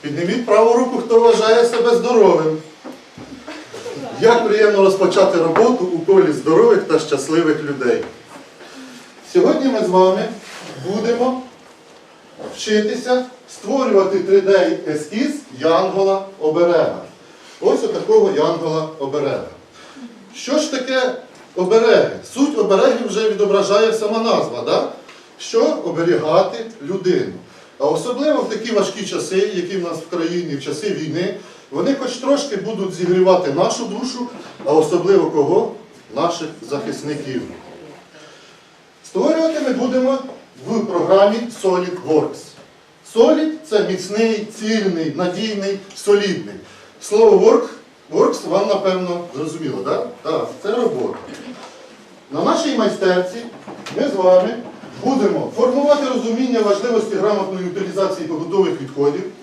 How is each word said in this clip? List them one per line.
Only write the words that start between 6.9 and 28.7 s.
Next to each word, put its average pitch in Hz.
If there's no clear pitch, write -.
щасливих 156
людей. 131
Сьогодні 254
ми 220
з 180
вами 190
будемо 240
вчитися 247
створювати 202
три 196
Д 185
ескіз 214
Янгола 190
Оберега. 160
Ось 254
отакого 202
Янгола 160
Оберега. 139
Що 285
ж 294
таке 254
обереги? 214
Суть 277
оберегів 214
вже 214
відображає 196
сама 214
назва, -
да? -
Що 233
оберігати 170
людину. 175
А -
особливо 254
в 214
такі 220